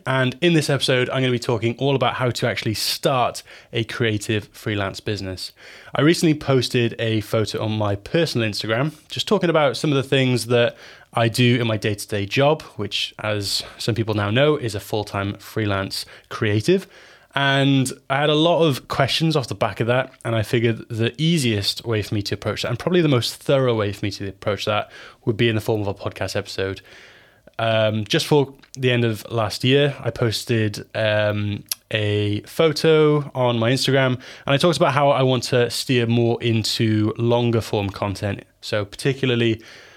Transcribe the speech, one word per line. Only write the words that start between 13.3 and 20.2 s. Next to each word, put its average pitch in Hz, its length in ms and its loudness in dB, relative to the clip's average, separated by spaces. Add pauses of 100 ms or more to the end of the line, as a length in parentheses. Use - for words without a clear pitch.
some 113 200 -2
people 110 180 -2
now 101 160 0
know, 139 240 4
is 107 220 -4
a 98 40 -8
full-time 101 580 -4
freelance 98 680 -4 (220)
creative. 113 580 0 (520)
And 139 540 2 (160)
I 135 120 0
had 151 100 2
a 151 40 2
lot 160 300 4
of 143 240 0
questions 156 480 0
off 131 120 -2
the 107 60 -10
back 104 260 -2
of 113 80 0
that, 127 220 0 (140)